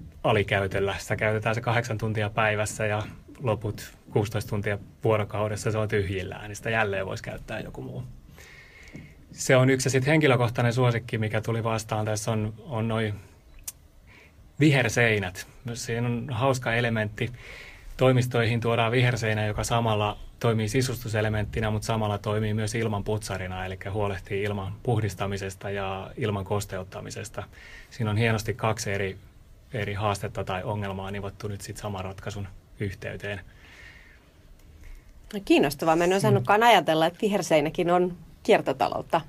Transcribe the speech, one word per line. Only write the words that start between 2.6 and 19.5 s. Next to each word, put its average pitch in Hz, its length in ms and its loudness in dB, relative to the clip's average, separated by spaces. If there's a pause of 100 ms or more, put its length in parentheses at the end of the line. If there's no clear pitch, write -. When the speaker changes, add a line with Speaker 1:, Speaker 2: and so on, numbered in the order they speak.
Speaker 1:
ja 104 160 0 (400)
loput 107 500 -2 (180)
kuusitoista 107 400 0
tuntia 104 280 -2 (260)
vuorokaudessa 107 680 0
se 107 60 0
on 107 100 0
tyhjillään, 98 600 -2
niin 101 80 -12
sitä - 140 -6
jälleen 98 360 0
voisi 107 160 -8
käyttää 110 380 -8
joku - 220 -12
muu. 127 200 -10 (1300)
Se - 240 4
on 131 140 6
yksi. 131 160 2
Ja 131 40 2
sit 127 160 2
henkilökohtainen 123 640 4
suosikki, 120 460 0
mikä 110 220 0
tuli 113 240 -4
vastaan 110 400 -2
tässä, 107 280 -2
on, 107 260 -2
on 113 300 -4
noi 110 260 -2 (1500)
viherseinät. 113 840 2 (280)
Siinä 117 320 -4
on 120 240 -4
hauska 127 440 0
elementti. 113 560 0 (680)
Toimistoihin 123 600 4
tuodaan 117 320 2
viherseinä, 110 540 2
joka 107 180 -2